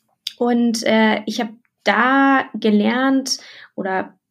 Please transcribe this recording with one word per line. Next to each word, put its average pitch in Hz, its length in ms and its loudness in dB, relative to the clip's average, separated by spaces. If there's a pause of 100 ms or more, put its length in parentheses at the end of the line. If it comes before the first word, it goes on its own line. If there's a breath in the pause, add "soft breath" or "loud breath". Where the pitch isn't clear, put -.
(380)
Und, 240 460 0
äh, 220 420 2
ich 220 140 -6
habe 226 140 -6 (300)
da 262 720 2
gelernt 233 840 0 (360 loud breath)
oder 190 380 -6 (180)